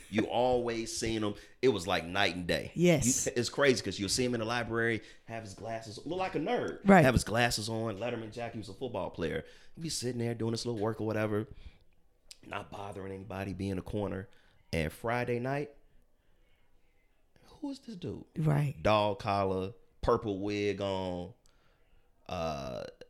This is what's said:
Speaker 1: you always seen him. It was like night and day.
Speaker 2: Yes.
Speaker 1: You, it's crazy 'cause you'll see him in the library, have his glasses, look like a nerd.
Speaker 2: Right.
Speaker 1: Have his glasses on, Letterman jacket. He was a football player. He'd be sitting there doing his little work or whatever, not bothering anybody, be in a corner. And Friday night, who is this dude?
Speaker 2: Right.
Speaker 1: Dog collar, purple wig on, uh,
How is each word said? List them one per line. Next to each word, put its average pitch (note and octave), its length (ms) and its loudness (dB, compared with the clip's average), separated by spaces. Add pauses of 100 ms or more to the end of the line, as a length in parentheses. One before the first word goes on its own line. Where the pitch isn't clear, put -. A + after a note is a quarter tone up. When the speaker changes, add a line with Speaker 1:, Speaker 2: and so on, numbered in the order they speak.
Speaker 1:
you G2+ 160 2
always A#2 720 0
seen A2+ 260 0
him. G#2 120 0 (260)
It B2+ 80 6
was F#2+ 180 0
like F2 180 2
night F#2 300 2
and F2+ 100 -4
day. D#2 300 -2
Speaker 2:
Yes. F3 500 4
Speaker 1:
You, - 120 -2
it's A#2+ 100 0
crazy C#3 340 4
'cause F#2+ 160 -4
you'll G2 120 -2
see B2+ 160 2
him B2 80 0
in A2+ 80 -2
the G#2+ 40 -2
library, A2+ 540 0 (300)
have A2+ 140 -8
his G2+ 100 -12
glasses, A2 500 -10
look E3 160 -6
like F#3 160 -4
a D3+ 40 0
nerd. F3 440 -2
Speaker 2:
Right. F#3+ 220 10
Speaker 1:
Have C3 80 6
his G#2+ 100 4
glasses A2+ 460 0
on, A2 300 -4
Letterman A2+ 340 -6
jacket. A#2 220 -8
He A2+ 40 -8
was G2 80 -10
a G2 60 -12
football G#2+ 380 -4
player. D#2+ 340 -4 (300)
He'd D3+ 60 -12
be E3 60 -6
sitting A#2+ 320 -4
there A#2 140 0
doing A2+ 180 -2
his A2+ 140 -2
little A#2 160 -2
work A2 180 0
or A2 80 -2
whatever, G#2+ 400 0 (1000)
not - 240 -8
bothering G2+ 440 -10
anybody, G2 400 -6
be F#2+ 160 -4
in F#2 80 -2
a F2 40 -6
corner. G2 460 -4 (460)
And D#2 180 0
Friday A#2+ 480 -2
night, C#3 300 -2 (1900)
who C#4+ 100 -6
is C4 80 -10
this A3+ 160 -14
dude? C#3 300 -8 (120)
Speaker 2:
Right. D3 460 2
Speaker 1:
Dog G#2 360 4
collar, F#2+ 520 0 (300)
purple A2+ 380 2
wig G2+ 420 0
on, F#2 500 -2 (960)
uh, C#2 560 -4 (260)